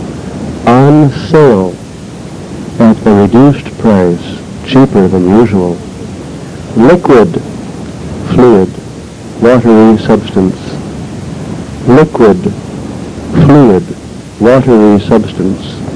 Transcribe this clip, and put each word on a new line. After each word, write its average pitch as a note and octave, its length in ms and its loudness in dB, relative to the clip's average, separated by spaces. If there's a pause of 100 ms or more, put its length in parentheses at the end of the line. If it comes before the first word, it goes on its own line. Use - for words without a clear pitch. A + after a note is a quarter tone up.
(680)
On C#3 440 4 (180)
sale. A2+ 460 4 (1040)
At A2+ 160 4 (100)
a G#2+ 80 4
reduced A2 640 2
price, F#2 640 0 (260)
cheaper A#2+ 400 2
than F2+ 220 0
usual. G2 480 2 (1000)
Liquid. D3+ 640 4 (920)
Fluid. A2+ 380 4 (720)
Watery A2+ 560 4
substance. G2 600 -2 (1300)
Liquid. B2 540 4 (1040)
Fluid. C3 400 4 (560)
Watery A2+ 580 4
substance. - 760 -2 (220)